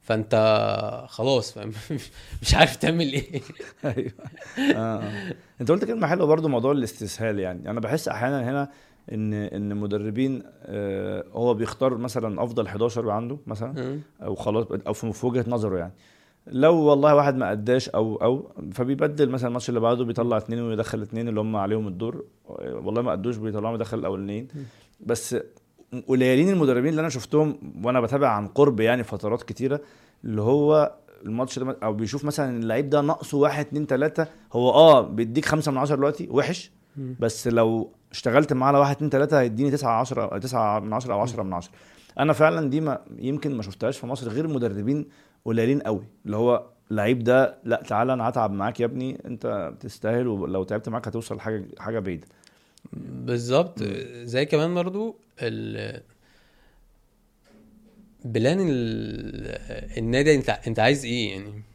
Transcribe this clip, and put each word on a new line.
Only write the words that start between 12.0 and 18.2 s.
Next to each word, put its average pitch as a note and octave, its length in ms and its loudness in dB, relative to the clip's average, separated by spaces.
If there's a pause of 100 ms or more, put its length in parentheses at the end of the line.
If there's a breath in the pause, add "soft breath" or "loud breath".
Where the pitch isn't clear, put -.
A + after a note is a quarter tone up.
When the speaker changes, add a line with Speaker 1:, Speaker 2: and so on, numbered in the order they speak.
Speaker 2:
أفضل A#2 240 -2
حداشر A2+ 440 -2
عنده A#2+ 260 -4 (100)
مثلًا، A#2 240 -8
Speaker 1:
مم. C3+ 280 -6 (220)
Speaker 2:
أو - 140 -4
خلاص، A2 300 -2 (220)
أو G#2 60 -2
في، A2 200 -6
في - 120 -6
وجهة B2 220 0
نظره G#2+ 300 -2
يعني. F2 160 -6 (540 soft breath)
لو D3+ 280 4
والله D3 400 6
واحد C#3+ 200 6
ما G#2+ 160 0
أداش A#2+ 380 0
أو، A2 260 0
أو B2+ 360 0 (220)